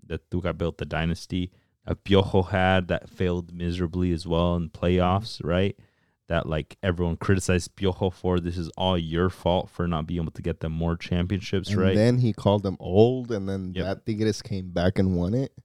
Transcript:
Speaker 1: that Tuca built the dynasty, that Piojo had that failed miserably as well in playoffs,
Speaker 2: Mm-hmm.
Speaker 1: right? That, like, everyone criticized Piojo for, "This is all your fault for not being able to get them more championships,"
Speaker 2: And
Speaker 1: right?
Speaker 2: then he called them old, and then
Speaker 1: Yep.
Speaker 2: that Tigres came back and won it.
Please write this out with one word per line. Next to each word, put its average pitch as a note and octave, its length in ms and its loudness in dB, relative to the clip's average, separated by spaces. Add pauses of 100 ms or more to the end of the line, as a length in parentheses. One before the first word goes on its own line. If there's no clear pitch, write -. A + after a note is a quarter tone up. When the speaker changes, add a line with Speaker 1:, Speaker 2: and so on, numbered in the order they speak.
Speaker 1:
that - 240 -10
Tuca F2 260 -4
built E2 220 -4
the D#2 80 -8
dynasty, E2 640 -4 (360)
that - 180 -6
Piojo F#2+ 440 4
had F#2 400 2
that - 200 -4
failed F2 440 -4
miserably F2 600 -2
as E2+ 140 -4
well F2 300 2
in E2+ 140 -4
playoffs, F2+ 680 0
Speaker 2:
Mm-hmm. - 100 -6
Speaker 1:
right? F#2+ 280 0 (520)
That, E2+ 200 -2
like, D#2 320 -4
everyone F2 360 0
criticized F#2 580 0
Piojo F#2+ 380 -2
for, F2+ 260 -2
"This E2+ 180 -4
is E2+ 200 -4
all F#2 200 0
your E2+ 340 0
fault - 380 0
for F2 200 -4
not D#2+ 180 -2
being E2+ 140 -4
able D#2 100 -4
to - 120 -12
get E2+ 180 -4
them D#2+ 100 -6
more E2 260 -2
championships," F2+ 720 -2
Speaker 2:
And G2+ 100 0
Speaker 1:
right? F#2+ 160 4
Speaker 2:
then A#2+ 220 4
he B2 140 2
called G2+ 300 2
them F#2+ 160 -4
old, A#2 540 4
and G2 160 -4
then F#2+ 260 -6
Speaker 1:
Yep. F#2 100 -2
Speaker 2:
that G2 220 -4
Tigres A2 340 0
came F#2 300 -8
back F2+ 300 2
and F#2+ 160 2
won F2 180 0
it. C3+ 180 -2 (120)